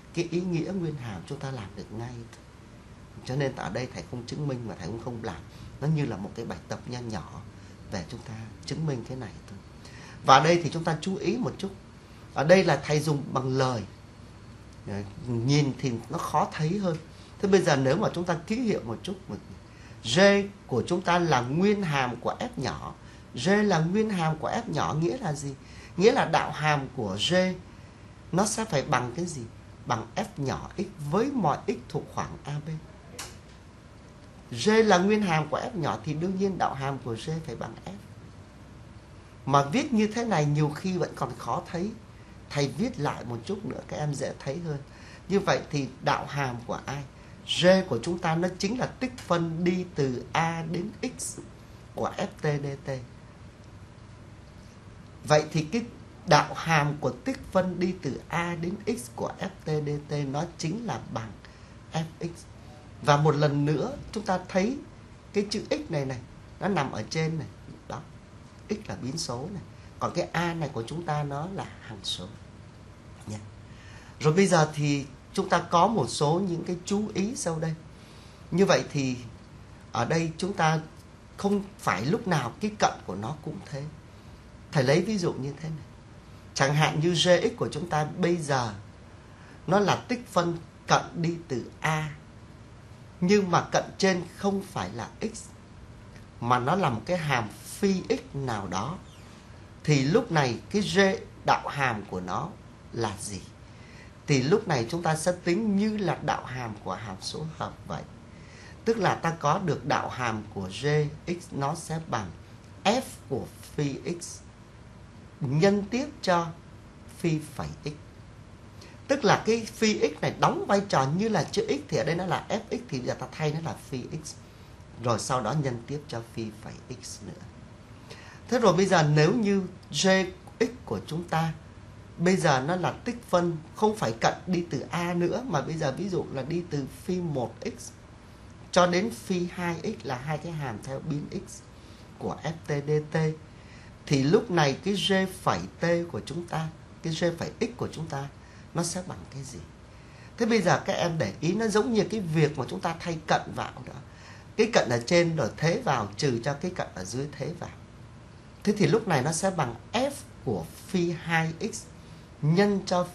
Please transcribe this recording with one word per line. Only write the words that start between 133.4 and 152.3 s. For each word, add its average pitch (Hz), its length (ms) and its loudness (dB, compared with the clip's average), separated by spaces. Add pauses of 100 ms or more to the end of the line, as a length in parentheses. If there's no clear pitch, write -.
không 214 200 4
phải 117 160 0
cận - 220 2 (140)
đi 175 220 2
từ 135 100 -2
A 175 340 -2
nữa, 175 340 0
mà 156 140 0
bây 156 160 -4
giờ 151 200 0
ví 196 120 -4
dụ 175 240 0
là 131 100 -4
đi 170 260 -2
từ 143 160 -2 (180)
phi 185 180 -2
một 135 320 -2 (120)
x - 260 -10 (800)
cho 180 160 6
đến 185 240 2
phi 180 400 -2
hai 175 300 -4
x - 240 -6
là 131 120 -4
hai 147 200 -4
cái 170 140 -8
hàm 139 320 -4
theo 135 160 -6
biến 147 260 -4 (220)
x - 140 -16 (580)
của - 240 -4
F 156 80 -4 (160)
T 143 200 -2
D 151 40 2 (200)
T. 170 60 0 (880)
Thì 135 180 4
lúc 180 280 6
này 143 320 4
cái 196 100 0
G 190 200 2 (280)
phẩy 110 180 2 (200)
T 175 60 0 (260)
của 107 140 -6
chúng 170 220 -6
ta, 160 220 -2 (340)
cái 160 100 -2
G 175 120 0 (140)
phẩy - 200 -4
x 220 180 -2
của 107 140 -2
chúng 160 160 -8
ta 139 200 -4 (460)
nó 170 100 0
sẽ 180 240 -4
bằng - 120 -10 (140)
cái 139 100 -10
gì? 127 160 -12 (800)
Thế 233 80 2
bây 220 160 4
giờ 170 240 4
các - 80 0
em 165 240 0
để 98 240 0
ý, 165 120 2
nó 226 140 0
giống 214 260 2
như 208 100 6
cái 220 160 -2
việc 156 380 2